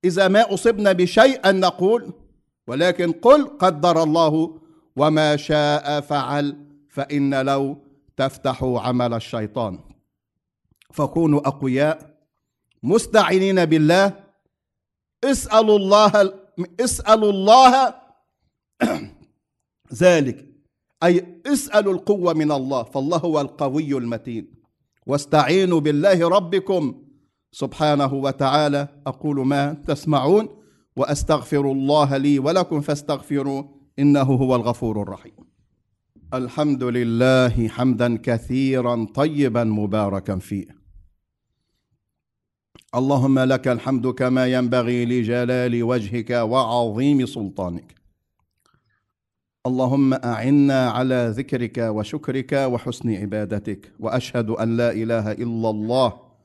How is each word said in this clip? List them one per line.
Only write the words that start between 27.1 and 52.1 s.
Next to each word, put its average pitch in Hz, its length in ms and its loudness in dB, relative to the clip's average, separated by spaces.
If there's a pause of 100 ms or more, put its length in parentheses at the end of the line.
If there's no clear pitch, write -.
سبحانه 143 640 0
وتعالى. 139 720 0 (200)
أقول 139 400 -4
ما 143 260 0
تسمعون 151 760 0 (460)
وأستغفر 143 760 -2
الله 139 460 0
لي 143 220 2
ولكم 165 420 -2
فاستغفروه 143 1000 -6 (200)
إنه 143 220 4
هو 131 340 2
الغفور 113 460 -2
الرحيم. 95 320 -14 (1000)
الحمد 127 500 -2
لله 120 840 2
حمدا 120 560 0
كثيرا 123 920 -2
طيبا 135 480 0
مباركا 104 720 -2
فيه. - 440 -10 (2250)
اللهم 131 440 2
لك 131 280 0
الحمد 123 400 -2
كما 127 400 0
ينبغي 123 580 -2
لجلال 120 800 -2
وجهك 117 460 -4
وعظيم 120 960 0
سلطانك. 92 680 -10 (1700)
اللهم 131 480 0
أعنا 131 760 0
على 123 460 -2
ذكرك 123 420 -6
وشكرك 120 760 -6